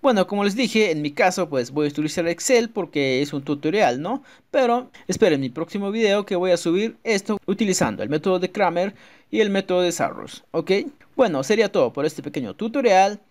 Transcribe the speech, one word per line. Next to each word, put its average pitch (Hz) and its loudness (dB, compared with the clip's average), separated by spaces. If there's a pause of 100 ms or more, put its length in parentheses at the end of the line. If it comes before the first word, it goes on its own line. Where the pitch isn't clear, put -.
bueno, 214 4
como 202 -2
les 202 0
dije, 220 2
en 156 -2
mi 147 -2
caso, 185 0
pues 131 -2
voy 147 0
a - 0
utilizar 151 -4
Excel 226 0
porque 143 -2
es 147 -6
un 143 -6
tutorial, 147 0
¿no? 226 -6 (280)
Pero 254 2 (180)
esperen 175 2
mi 131 -4
próximo 196 -6
video 208 0
que 196 -2
voy 180 0
a 175 4
subir 196 -2
esto 208 -2
utilizando 185 0
el 107 -6
método 175 0
de 180 -4
Kramer 185 0 (380)
y 214 0
el 214 2
método 190 0
de 175 2
Sarrus, - -6
¿ok? 165 -2 (440)
Bueno, 165 2
sería 214 2
todo 135 2
por 143 -2
este 156 -4
pequeño 127 -8
tutorial. 214 2 (120)